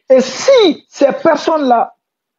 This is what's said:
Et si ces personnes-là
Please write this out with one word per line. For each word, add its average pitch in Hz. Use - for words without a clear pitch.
Et 262
si -
ces 269
personnes-là 302